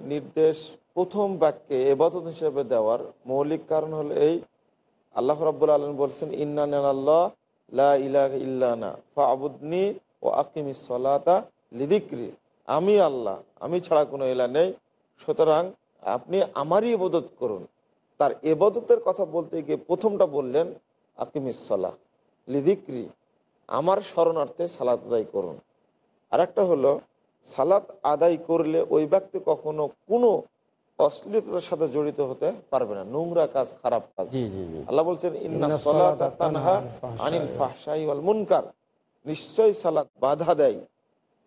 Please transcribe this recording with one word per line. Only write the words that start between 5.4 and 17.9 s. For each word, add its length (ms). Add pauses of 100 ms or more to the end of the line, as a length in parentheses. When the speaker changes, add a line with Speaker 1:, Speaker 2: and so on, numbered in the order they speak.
Speaker 1:
রাব্বুল 280
আলামিন 260
বলছেন, 360
"ইন্না 340
নানাল্লাহ 640 (420)
লা 240
ইলাহা 300
ইল্লা 460
আনা 240 (180)
ফা'বুদনি 800 (280)
ওয়া 140
আকিমিস 500
সালাতা 560 (300)
লিযিকরি", 600 (340)
"আমি 340
আল্লাহ, 360 (240)
আমি 200
ছাড়া 240
কোনো 220
ইলাহ 200
নেই, 260 (540)
সুতরাং 440 (320)
আপনি 400 (120)
আমারই 380
ইবাদত 320 (140)
করুন।" 280 (520)